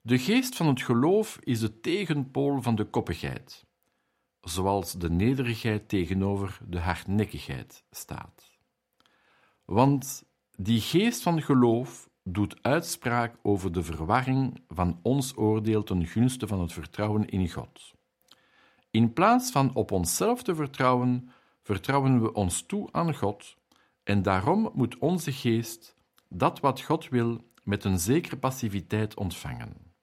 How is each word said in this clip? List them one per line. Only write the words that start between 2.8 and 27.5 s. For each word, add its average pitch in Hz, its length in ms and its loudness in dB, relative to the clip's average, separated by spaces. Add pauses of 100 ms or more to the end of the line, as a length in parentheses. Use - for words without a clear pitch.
koppigheid, - 800 -6 (720)
zoals 92 520 -2
de 87 180 -4
nederigheid 113 800 0
tegenover 95 800 -2
de 87 120 -6
hardnekkigheid 87 1120 -4
staat. - 680 -16 (1040)
Want 135 600 0 (320)
die 107 240 0
geest 214 420 2
van 165 200 0
geloof 123 680 2 (140)
doet 98 400 -4
uitspraak 120 800 -2
over 95 300 0
de 87 100 -2
verwarring 120 840 0
van 90 340 0
ons 131 340 0
oordeel 107 460 2
ten 90 240 0
gunste 123 400 0
van 98 140 -2
het 85 120 -4
vertrouwen 104 560 -2
in 92 220 0
God. - 440 -14 (960)
In 113 220 4
plaats 233 380 4
van 135 240 2
op 107 160 0
onszelf 180 520 0
te 180 120 -2
vertrouwen, 127 760 0 (320)
vertrouwen 131 600 2
we 110 100 0
ons 95 300 0
toe - 300 -6
aan 165 220 0
God, - 420 -6 (460)
en 101 200 0
daarom 104 520 2
moet 123 240 0
onze 160 340 -2
geest - 640 -2 (320)
dat 127 320 -2
wat 135 200 2
God - 280 -2
wil 117 320 0 (220)